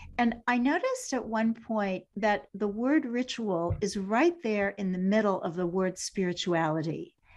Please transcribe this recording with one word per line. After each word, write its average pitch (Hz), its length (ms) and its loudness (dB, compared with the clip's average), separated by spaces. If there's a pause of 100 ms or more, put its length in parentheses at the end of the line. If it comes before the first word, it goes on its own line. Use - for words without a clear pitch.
(180)
And 233 180 2 (100)
I 240 120 2
noticed 370 540 0
at 247 120 -2
one 220 300 0
point 202 500 -2 (120)
that 208 380 0
the 208 140 -2
word 254 360 2
ritual 226 760 -2
is 196 160 -2
right 226 460 2
there 208 280 0
in 196 220 -2
the 180 60 -2
middle 196 440 2
of 165 140 -4
the 180 100 0
word 185 320 0
spirituality. 165 1160 -2 (220)